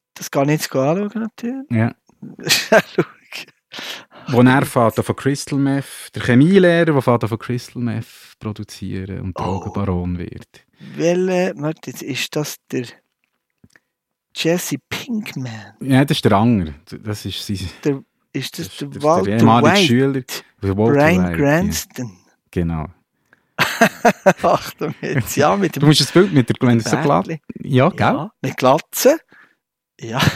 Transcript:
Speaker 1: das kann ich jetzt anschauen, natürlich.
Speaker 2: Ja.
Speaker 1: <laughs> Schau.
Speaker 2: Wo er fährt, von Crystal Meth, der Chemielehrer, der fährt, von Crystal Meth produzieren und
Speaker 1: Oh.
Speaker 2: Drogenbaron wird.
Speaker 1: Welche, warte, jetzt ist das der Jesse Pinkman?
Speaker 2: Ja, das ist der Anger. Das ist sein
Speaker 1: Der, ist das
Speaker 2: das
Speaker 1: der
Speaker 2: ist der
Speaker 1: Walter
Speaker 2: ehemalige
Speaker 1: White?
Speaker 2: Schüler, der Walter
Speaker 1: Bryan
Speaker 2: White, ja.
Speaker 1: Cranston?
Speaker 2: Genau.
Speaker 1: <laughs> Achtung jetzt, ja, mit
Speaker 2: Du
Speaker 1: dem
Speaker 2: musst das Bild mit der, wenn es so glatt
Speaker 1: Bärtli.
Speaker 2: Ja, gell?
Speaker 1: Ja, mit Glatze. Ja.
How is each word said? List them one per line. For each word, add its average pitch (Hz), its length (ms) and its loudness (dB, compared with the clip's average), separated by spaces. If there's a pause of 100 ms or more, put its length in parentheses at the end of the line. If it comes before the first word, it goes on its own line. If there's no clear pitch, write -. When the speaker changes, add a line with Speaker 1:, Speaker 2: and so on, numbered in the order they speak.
(140)
Speaker 1:
das - 160 -14
kann 143 180 0
ich 151 140 0
jetzt - 120 -8
anschauen, 165 400 0
natürlich. 233 560 -8
Speaker 2:
Ja. 113 240 0 (280)
Speaker 1:
<laughs> - 260 -14
Schau. - 540 0 (1300)
Speaker 2:
Wo 120 120 4
er 131 240 6
fährt, 113 300 2 (100)
von - 120 -4
Crystal 139 420 -4
Meth, 139 560 -4
der 110 80 -8
Chemielehrer, 170 720 6
der 135 80 2
fährt, 120 260 2
von 107 100 -4
Crystal 123 440 -10
Meth - 580 -8
produzieren 95 800 -10
und 92 180 -10
Speaker 1:
Oh. - 40 -6 (180)
Speaker 2:
Drogenbaron 90 560 -4
wird. - 480 -14 (320)
Speaker 1:
Welche, 180 600 0
warte, 147 340 -8
jetzt - 120 -12
ist - 320 -8
das 151 220 -6 (160)
der 123 140 -4 (1500)
Jesse 165 420 -2 (100)
Pinkman? 127 920 -10
Speaker 2:
Ja, 135 240 4
das 147 140 0
ist - 60 0
der 107 80 4
Anger. 98 420 2 (300)
Das 104 200 -8
ist - 220 -10
sein 92 240 -8 (140)
Speaker 1:
Der, 139 180 -2 (300)
ist - 260 -10
das 165 80 -10
Speaker 2:
das - 120 -16
Speaker 1:
der 143 100 -8
Speaker 2:
ist 139 80 -14
der 139 80 -12
Speaker 1:
Walter 156 260 2
Speaker 2:
ehemalige 117 460 4
Speaker 1:
White? 196 100 4
Speaker 2:
Schüler, 131 360 2 (380)
der 98 160 -2
Walter 113 160 2
Speaker 1:
Bryan 160 300 4
Speaker 2:
White, 180 80 0
ja. 170 60 -4
Speaker 1:
Cranston? 139 840 -2 (320)
Speaker 2:
Genau. 82 360 -4 (720)
Speaker 1:
<laughs> - 840 0
Achtung - 580 -2
jetzt, - 360 -4
ja, 147 200 2
mit 190 200 -2
Speaker 2:
Du 139 40 -6
Speaker 1:
dem 147 80 4
Speaker 2:
musst 151 120 6
das - 100 -2
Bild 190 220 4
mit 135 160 2
der, - 120 -2
wenn 120 180 4
es 113 60 -4
so - 120 -2
glatt 156 320 0
Speaker 1:
Bärtli. 160 120 -8 (220)
Speaker 2:
Ja, 135 280 2
gell? - 100 -8
Speaker 1:
Ja, 165 320 -2 (100)
mit - 140 -6
Glatze. 165 600 2 (840)
Ja. 113 200 -6 (160)